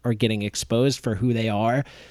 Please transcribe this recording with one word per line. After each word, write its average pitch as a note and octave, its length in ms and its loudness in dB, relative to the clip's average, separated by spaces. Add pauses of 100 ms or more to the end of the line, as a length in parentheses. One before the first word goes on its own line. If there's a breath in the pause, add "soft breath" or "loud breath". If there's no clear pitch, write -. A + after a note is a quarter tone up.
are A#2+ 100 2
getting G#2+ 280 0
exposed A#2+ 560 0
for A2+ 160 -2
who A#2+ 180 0
they A2+ 160 0
are, A2+ 360 0 (260 soft breath)